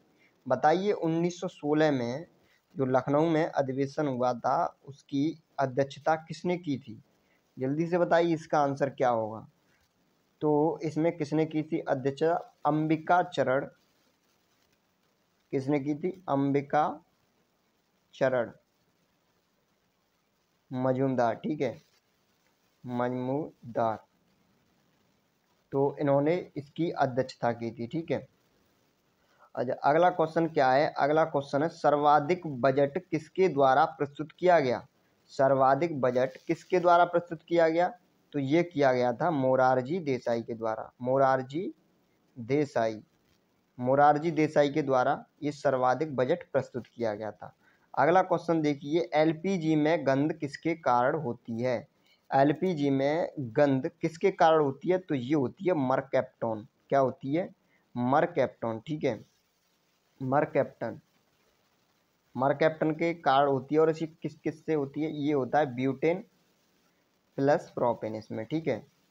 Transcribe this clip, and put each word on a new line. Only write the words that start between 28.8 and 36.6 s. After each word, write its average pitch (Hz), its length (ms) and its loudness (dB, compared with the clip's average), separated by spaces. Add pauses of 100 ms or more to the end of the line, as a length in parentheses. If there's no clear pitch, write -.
अच्छा, 127 200 -4
अगला 165 360 2
क्वेश्चन 160 380 0
क्या 147 220 2
है? 143 240 4
अगला 151 320 2
क्वेश्चन 139 360 -2
है 170 80 0
सर्वाधिक 147 760 2 (140)
बजट 139 400 2
किसके 170 500 -2
द्वारा 139 360 4
प्रस्तुत 147 460 -8
किया 175 280 4
गया? 120 260 -2 (460)
सर्वाधिक 139 680 2
बजट 127 380 0
किसके 175 420 -2